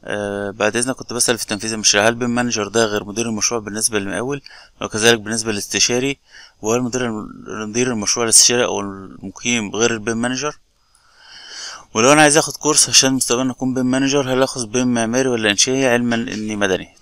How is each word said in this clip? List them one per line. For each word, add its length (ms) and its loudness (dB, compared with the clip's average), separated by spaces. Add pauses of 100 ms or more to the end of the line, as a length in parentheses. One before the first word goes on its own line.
آه، 460 -6
بعد 260 0
إذنك 200 -2
كنت 160 -14
بسأل 260 0
في 80 -8
تنفيذ 260 -4
المشاريع، 360 4
هل 60 2
بيم 160 -2
مانجر 380 -2
ده 160 4
غير 200 -2
مدير 220 -4
المشروع 340 -2
بالنسبة 380 -2
للمقاول؟ 440 -4 (400)
وكذلك 380 4
بالنسبة 320 -4
للاستشاري، 680 -2 (440)
وهل 200 0
مدير 240 -2
الم-، 220 -6 (400)
مدير 220 0
المشروع 340 -2
الاستشاري 400 4
أو 160 -2
المقيم 960 -6
غير 140 2
البيم 260 -4
مانجر؟ 420 -4 (1400)
ولو 180 6
أنا 100 8
عايز 160 6
آخد 180 -2
كورس 320 2
عشان 240 4
مستقبلًا 380 0
أكون 240 -4
بيم 120 0
مانجر، 460 0
هل 100 2
آخد 300 -4
بيم 220 2
معماري 340 0
ولا 220 2
إنشائي، 380 2
علمًا 280 2
إني 400 -6
مدني؟ 460 -2